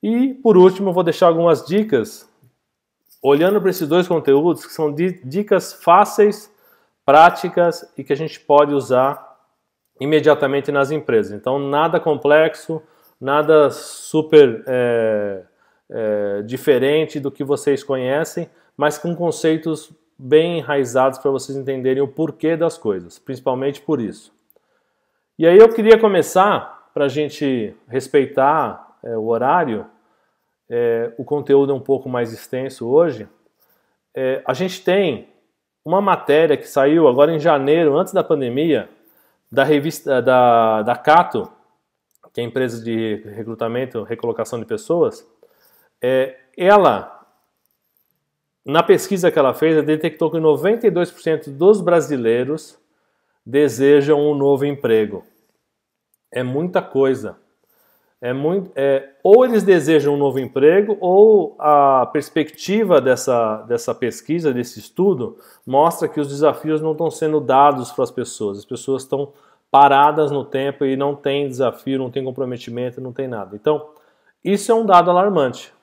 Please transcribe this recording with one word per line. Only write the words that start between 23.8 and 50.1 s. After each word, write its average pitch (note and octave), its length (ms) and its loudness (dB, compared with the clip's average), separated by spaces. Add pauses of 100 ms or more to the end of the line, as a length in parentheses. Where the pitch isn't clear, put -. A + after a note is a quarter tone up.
por D3 200 -4
isso. - 340 -12 (1040)
E D#3 80 2
aí F3 120 8
eu A3+ 140 10
queria A3 240 6
começar, F#3+ 960 0
pra C#3+ 140 -2
gente C3+ 680 -4 (140)
respeitar, C3 1000 -2 (160)
é, A#2 120 -8
o A2 100 -6
horário, A#2+ 580 -2 (840)
é, A#2 480 -2
o C3 60 -10
conteúdo C#3 480 0
é - 20 0
um B2+ 60 -6
pouco C3+ 280 -4
mais A#2+ 240 -6
extenso B2+ 560 -10
hoje, C3+ 400 0 (840)
é, C3 320 -4
a C3 80 -2
gente F#3 280 -8
tem F3 460 -2 (560)
uma F3 160 -2
matéria D#3+ 560 0
que - 120 -14
saiu D3 400 2
agora C#3+ 260 2
em D#3 60 -4
janeiro, D3+ 580 0
antes F#3+ 140 -6
da F#3+ 100 -2
pandemia, C#3 680 -2 (600)
da C3+ 140 0
revista, C#3+ 580 -2
da, A#2 600 2
da A#2 120 -2
Cato, D#3 560 0 (840)
que - 80 -10
é A#2+ 40 -6
a - 20 -10
empresa A#2 360 -6
de A2+ 340 -4 (180)
recrutamento, A2+ 720 -8
recolocação A#2 560 -8
de A2 40 -12
pessoas, C3 640 -4 (720)
é, C3 380 -2 (180)
ela, F3 640 2 (1400)
na D#3 200 0
pesquisa F3+ 480 2
que - 60 0
ela C3+ 140 4
fez, D#3 240 0
ela D3 80 2
detectou D#3 460 -2